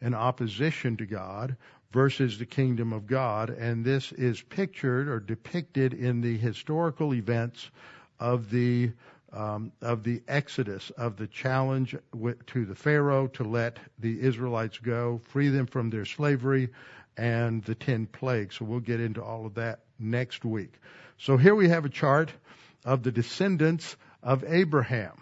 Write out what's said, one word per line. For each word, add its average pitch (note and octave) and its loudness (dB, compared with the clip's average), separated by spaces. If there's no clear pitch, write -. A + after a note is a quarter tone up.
in A#2+ -2
opposition A#2+ -2
to A2 -6
God, G2+ -8
versus C3 2
the A#2+ -8
kingdom A#2 0
of G#2 -8
God. A#2 0
And A#2 -4
this C3 0
is B2 -2
pictured C#3+ -2
or A2+ -2
depicted C3 -2
in B2 0
the A#2 0
historical D3+ -2
events A#2 -2
of A#2+ 0
the, A#2+ 2
um, G#2+ -6
of A#2 -2
the A#2+ -4
Exodus, B2 -4
of A#2 -6
the G#2+ -8
challenge C3 -2
wi-, A#2 -4
to A#2+ -2
the F#2+ -8
Pharaoh C#3+ 2
to B2+ -6
let A#2 -2
the A2 -2
Israelites A#2 0
go, A#2+ -2
free C#3+ 2
them C3+ 2
from A#2 -2
their G#2+ -4
slavery, C3+ 2
and A#2 0
the A2+ -2
ten A2+ -2
plagues. A#2 -2
So A#2+ -8
we'll A#2 -4
get A#2 -2
into A2 -4
all A2+ -10
of G#2 -10
that A2+ -6
next A#2+ -4
week. A2 -4
So C#3 2
here D#3+ 10
we G3+ 8
have E3 6
a C#3+ -2
chart C#3 2
of B2+ 2
the B2+ 0
descendants D#3+ 0
of B2+ 2
Abraham. C#3+ 2